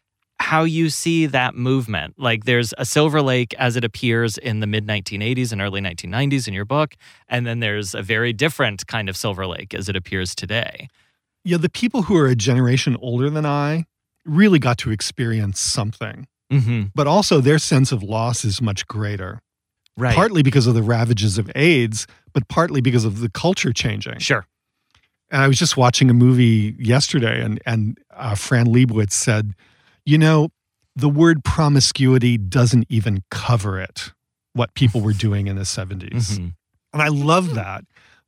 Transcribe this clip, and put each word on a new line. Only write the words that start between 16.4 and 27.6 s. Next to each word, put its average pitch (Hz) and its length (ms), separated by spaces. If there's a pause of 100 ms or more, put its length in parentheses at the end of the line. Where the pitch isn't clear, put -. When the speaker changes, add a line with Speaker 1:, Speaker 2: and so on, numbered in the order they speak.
Speaker 1:
Mm-hmm. 117 420
Speaker 2:
But 147 140
also 170 340
their 147 200
sense - 320
of 107 100
loss 113 420
is 101 160
much 104 280
greater. 104 540 (540)
Speaker 1:
Right. 117 200
Speaker 2:
Partly 190 260
because 127 240
of 123 80
the 113 80
ravages 113 560
of 101 160
aids, 127 540 (240)
but - 160
partly 165 320
because 120 240
of 107 160
the 117 80
culture 160 440
changing. 110 460
Speaker 1:
Sure. 113 260 (840)
Speaker 2:
And 139 100
I 135 60
was 135 120
just - 180
watching 127 340
a 120 40
movie 120 640
yesterday, 120 640
and, 107 200